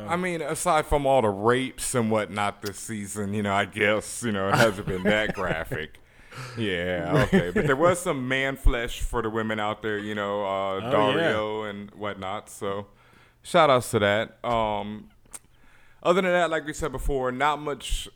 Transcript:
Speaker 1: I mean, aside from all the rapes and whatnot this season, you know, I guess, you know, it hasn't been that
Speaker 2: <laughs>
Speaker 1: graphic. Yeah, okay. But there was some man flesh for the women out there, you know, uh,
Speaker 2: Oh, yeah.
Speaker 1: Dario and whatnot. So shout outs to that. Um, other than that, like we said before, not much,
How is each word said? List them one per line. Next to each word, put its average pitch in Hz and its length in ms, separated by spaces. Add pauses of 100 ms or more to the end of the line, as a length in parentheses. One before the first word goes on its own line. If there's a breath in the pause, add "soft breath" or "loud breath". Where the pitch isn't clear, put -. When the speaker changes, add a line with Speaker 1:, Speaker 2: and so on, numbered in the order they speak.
Speaker 1:
I 165 100
mean, 175 260
aside 156 440
from 143 200
all 135 160
the 110 60
rapes 120 640
and 113 160
whatnot 104 520
this 101 160
season, 101 540
you 107 100
know, 101 120
I 101 100
guess, 104 580
you 117 100
know, 98 160
it 101 80
hasn't 104 300
been 92 180
that 107 300
Speaker 2:
<laughs> - 0
Speaker 1:
graphic. 80 640 (600 loud breath)
Yeah, 90 680
okay. 170 260
But 180 140
there 139 100
was 175 240
some 139 280
man 135 280
flesh 123 440
for 120 220
the 110 80
women 110 280
out 107 240
there, 107 160
you 104 160
know, 101 300
uh, - 40
Speaker 2:
Oh, 98 360
yeah. 120 60
Speaker 1:
Dario 107 720
and 101 280
whatnot. 98 580
So 101 360 (560 soft breath)
shout 156 280
outs 127 220
to 117 80
that. 104 440
Um, 107 640 (960 soft breath)
other 180 180
than 185 80
that, 175 200
like 156 160
we 151 60
said 147 200
before, 127 400
not 143 280
much, - 560